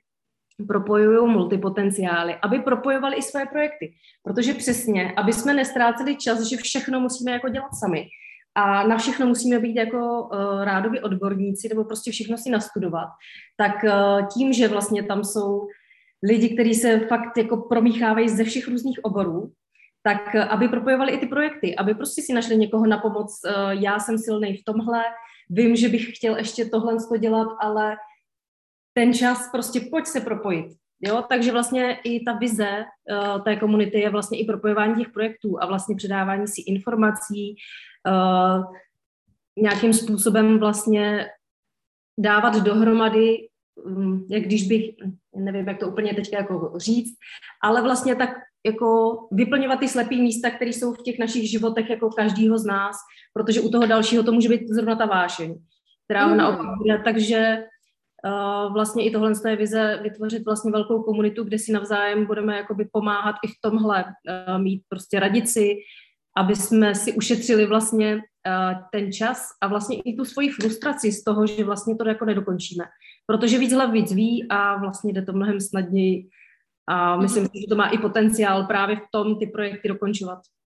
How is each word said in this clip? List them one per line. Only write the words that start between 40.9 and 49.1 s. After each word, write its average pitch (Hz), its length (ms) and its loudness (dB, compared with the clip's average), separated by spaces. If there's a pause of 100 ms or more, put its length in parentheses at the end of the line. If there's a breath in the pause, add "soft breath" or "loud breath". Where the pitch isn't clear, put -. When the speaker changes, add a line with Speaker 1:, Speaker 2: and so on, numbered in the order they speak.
Speaker 1:
dávat 214 380 4
dohromady, 220 920 4 (380)
mm, 190 440 -2
jak 214 120 0
když 196 260 0
bych, 220 160 4 (500)
nevím, 196 340 -4
jak 190 100 -6
to - 100 -4
úplně 208 260 -2
teďka 208 240 -4
jako 175 380 -4
říct, 226 420 -2 (440 loud breath)
ale 226 200 2
vlastně 247 320 0
tak 247 160 0 (360)
jako 226 520 2 (140)